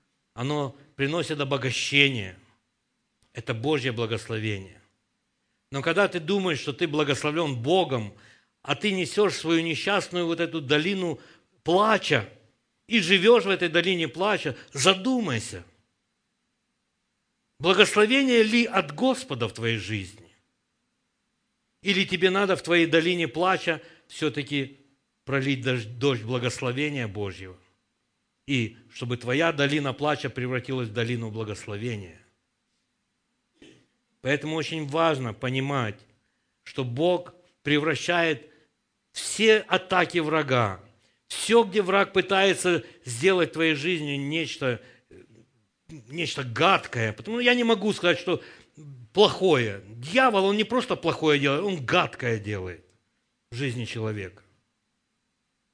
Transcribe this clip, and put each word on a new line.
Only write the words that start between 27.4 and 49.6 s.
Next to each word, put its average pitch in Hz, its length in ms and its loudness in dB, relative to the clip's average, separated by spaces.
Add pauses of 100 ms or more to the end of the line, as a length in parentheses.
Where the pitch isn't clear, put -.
И 123 300 -2 (160)
чтобы 123 240 -6
твоя 135 360 0
долина 143 400 0
плача 143 360 -2
превратилась 127 600 -6
в 104 40 -12
долину 117 380 -4
благословения. 104 880 -10 (2000)
Поэтому 147 360 -2
очень 156 300 -4
важно 139 460 0
понимать, 131 680 -4 (640)
что - 200 -6
Бог 170 500 -2 (280)
превращает 156 880 0 (640)
все 220 460 2
атаки 185 600 0
врага, 131 640 0 (460)
все, 226 380 2
где 202 180 0
враг 196 300 2
пытается 185 720 2 (200)
сделать 160 460 2
в - 40 -14
твоей 160 200 2
жизни 151 380 -4
нечто, 143 680 -4 (1080)
нечто 139 560 -6
гадкое. 123 680 0
Потому 226 280 -6
я 247 140 4
не 240 100 2
могу 214 280 2
сказать, 170 260 2
что 175 240 -2 (720)
плохое. 139 760 4